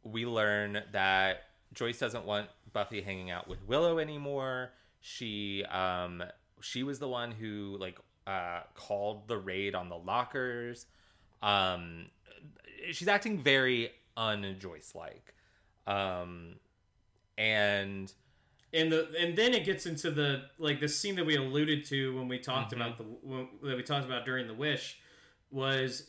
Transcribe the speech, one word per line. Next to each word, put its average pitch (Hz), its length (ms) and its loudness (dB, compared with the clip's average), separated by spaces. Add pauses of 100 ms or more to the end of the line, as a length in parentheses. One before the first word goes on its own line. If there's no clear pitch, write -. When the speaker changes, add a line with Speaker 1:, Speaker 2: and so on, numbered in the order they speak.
Speaker 1:
we 113 220 -2
learn 104 560 2 (100)
that 95 520 4 (300)
Joyce 117 240 -2
doesn't 113 260 -2
want 104 240 -2 (240)
Buffy 104 300 -2
hanging 92 280 -6
out 87 180 -6
with 87 180 -6
Willow 165 320 4
anymore. 139 720 -4 (300)
She, 104 640 -4
um, 90 580 0 (380)
she - 220 -6
was 135 160 -4
the 135 100 -4
one 120 240 -4
who, 104 480 -6
like, 92 180 -6 (280)
uh, 87 340 -2 (140)
called 104 540 -4
the 113 100 -2
raid 95 360 -2
on 90 140 -4
the 87 80 -8
lockers. 120 920 -4 (560)
Um, 90 640 2 (840)
she's 175 160 -2
acting 202 340 2
very 127 480 6 (260)
un-Joyce-like. 95 1160 -4 (520)
Um, 90 680 -2 (840)
and 101 760 2 (600)
Speaker 2:
And 160 200 4
the, 160 160 4 (100)
and 170 180 2
then 240 180 6
it 190 100 4
gets 185 220 0
into 165 240 -2
the, 143 320 2 (160)
like, 147 220 2
the 147 80 2
scene 196 280 0
that 175 100 2
we 151 100 6
alluded 147 500 2
to 135 300 0
when 127 120 -2
we 127 100 -2
talked 127 340 -2
Speaker 1:
Mm-hmm. 120 100 -2
Speaker 2:
about 117 160 -4
the, 113 60 -8
when, 127 440 -8 (140)
that 135 140 -2
we 123 60 -2
talked 139 240 0
about 123 180 -4
during 127 220 -2
the 110 80 -8
Wish, 139 440 -2 (520)
was 131 580 0